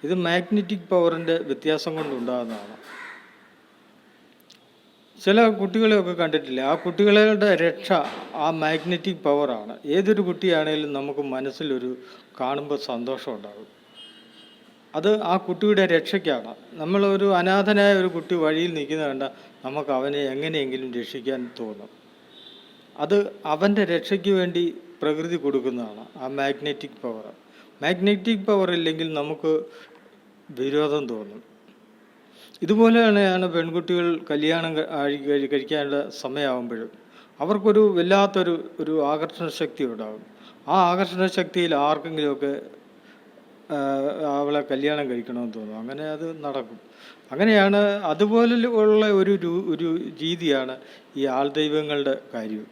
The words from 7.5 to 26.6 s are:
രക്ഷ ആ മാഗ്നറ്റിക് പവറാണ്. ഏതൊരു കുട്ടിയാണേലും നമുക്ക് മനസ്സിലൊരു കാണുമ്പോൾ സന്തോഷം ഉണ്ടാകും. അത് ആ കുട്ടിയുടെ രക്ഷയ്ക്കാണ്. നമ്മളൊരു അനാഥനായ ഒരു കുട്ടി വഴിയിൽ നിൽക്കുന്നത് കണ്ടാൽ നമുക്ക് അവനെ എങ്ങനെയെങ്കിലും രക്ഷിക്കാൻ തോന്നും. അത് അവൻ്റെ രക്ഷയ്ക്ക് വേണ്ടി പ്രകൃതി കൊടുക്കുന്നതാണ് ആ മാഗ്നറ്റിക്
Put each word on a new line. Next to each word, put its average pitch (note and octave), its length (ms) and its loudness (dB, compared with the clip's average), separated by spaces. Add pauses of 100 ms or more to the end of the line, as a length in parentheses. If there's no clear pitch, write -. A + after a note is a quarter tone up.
രക്ഷ E3+ 260 0 (560)
ആ D#3 40 2 (140)
മാഗ്നറ്റിക് E3 640 -2
പവറാണ്. B2+ 480 0 (220)
ഏതൊരു G3 320 4
കുട്ടിയാണേലും D#3 720 0
നമുക്ക് C#3+ 240 -6 (120)
മനസ്സിലൊരു C3 560 -4 (500)
കാണുമ്പോൾ C#3 380 -4 (120)
സന്തോഷം B2+ 460 -6
ഉണ്ടാകും. G#2 320 -16 (1300)
അത് F3+ 120 2 (220)
ആ - 20 4 (120)
കുട്ടിയുടെ F#3+ 380 4 (100)
രക്ഷയ്ക്കാണ്. C#3+ 580 0 (300)
നമ്മളൊരു G3 440 2 (140)
അനാഥനായ G3+ 520 4 (100)
ഒരു F3+ 140 2
കുട്ടി E3 180 -2 (100)
വഴിയിൽ D#3+ 340 2
നിൽക്കുന്നത് D3 320 -2
കണ്ടാൽ C3+ 220 -6 (340)
നമുക്ക് C#3+ 320 -4
അവനെ C#3+ 220 -2 (140)
എങ്ങനെയെങ്കിലും C3+ 540 -4 (100)
രക്ഷിക്കാൻ B2+ 420 -6 (180)
തോന്നും. G#2+ 320 -12 (1120)
അത് F#3+ 140 4 (360)
അവൻ്റെ G3+ 280 2 (120)
രക്ഷയ്ക്ക് F#3+ 440 -2
വേണ്ടി F3 240 0 (400)
പ്രകൃതി D#3 420 -2
കൊടുക്കുന്നതാണ് B2 600 -2 (180)
ആ C3 60 -8 (100)
മാഗ്നറ്റിക് C#3+ 640 -4